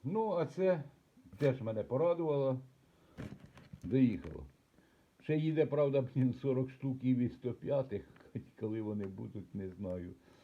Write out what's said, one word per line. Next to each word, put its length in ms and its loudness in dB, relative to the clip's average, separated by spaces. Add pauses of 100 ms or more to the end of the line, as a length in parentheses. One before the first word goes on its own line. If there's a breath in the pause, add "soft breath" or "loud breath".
Ну, 260 0
а 160 2
це 380 2 (540)
теж 220 4
мене 240 -2
порадувало. 760 2 (1200 soft breath)
Доїхало. 640 2 (760 soft breath)
Ще 140 0
їде, 300 2
правда, 340 4 (140)
блін, 200 4
сорок 360 0
штук 340 -6
і 100 4
від 180 2
сто 200 -6
п'ятих, 560 -4 (240)
<laughs> 280 -12
коли 220 -4
вони 240 -4
будуть, 480 -10
не 140 -6
знаю. 460 -8 (300 soft breath)